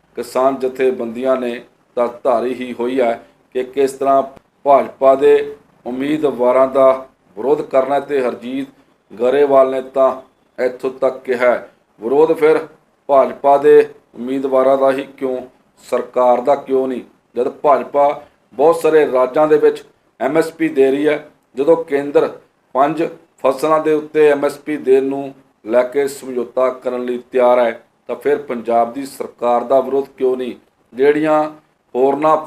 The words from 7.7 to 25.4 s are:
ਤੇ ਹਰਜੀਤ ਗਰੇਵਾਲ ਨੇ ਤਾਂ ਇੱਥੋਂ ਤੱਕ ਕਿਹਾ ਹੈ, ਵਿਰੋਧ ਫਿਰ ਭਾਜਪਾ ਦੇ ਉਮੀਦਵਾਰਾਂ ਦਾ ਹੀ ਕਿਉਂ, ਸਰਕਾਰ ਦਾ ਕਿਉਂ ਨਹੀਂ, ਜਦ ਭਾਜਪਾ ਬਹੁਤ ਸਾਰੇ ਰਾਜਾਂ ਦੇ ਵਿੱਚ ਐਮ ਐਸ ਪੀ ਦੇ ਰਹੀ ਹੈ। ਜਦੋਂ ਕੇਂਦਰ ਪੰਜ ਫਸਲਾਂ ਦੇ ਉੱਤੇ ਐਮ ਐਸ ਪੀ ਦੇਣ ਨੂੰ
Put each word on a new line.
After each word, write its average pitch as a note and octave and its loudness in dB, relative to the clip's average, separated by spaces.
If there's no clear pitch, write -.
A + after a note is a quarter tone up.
ਤੇ C#3 -4
ਹਰਜੀਤ B2 -6
ਗਰੇਵਾਲ C3+ 2
ਨੇ C3 -6
ਤਾਂ C3+ 2
ਇੱਥੋਂ B2+ -4
ਤੱਕ B2+ -4
ਕਿਹਾ B2 0
ਹੈ, G#2 -6
ਵਿਰੋਧ C#3+ 2
ਫਿਰ D#3 2
ਭਾਜਪਾ C3+ 2
ਦੇ D3 6
ਉਮੀਦਵਾਰਾਂ C3 0
ਦਾ C3+ 2
ਹੀ C3+ -4
ਕਿਉਂ, B2+ -6
ਸਰਕਾਰ B2 0
ਦਾ C#3 2
ਕਿਉਂ C3 -2
ਨਹੀਂ, A#2+ -8
ਜਦ B2+ -2
ਭਾਜਪਾ C#3+ 0
ਬਹੁਤ D#3+ 4
ਸਾਰੇ D#3 2
ਰਾਜਾਂ B2+ 2
ਦੇ D3+ 4
ਵਿੱਚ D3 0
ਐਮ C#3 -2
ਐਸ D#3+ 0
ਪੀ D#3+ -4
ਦੇ C3+ 2
ਰਹੀ D3 -2
ਹੈ। D3 -4
ਜਦੋਂ D3 2
ਕੇਂਦਰ C#3+ 0
ਪੰਜ D3+ 0
ਫਸਲਾਂ D#3 0
ਦੇ D#3 0
ਉੱਤੇ D3+ 2
ਐਮ C#3+ 0
ਐਸ C#3 -4
ਪੀ D3+ -8
ਦੇਣ C3 2
ਨੂੰ C3+ -8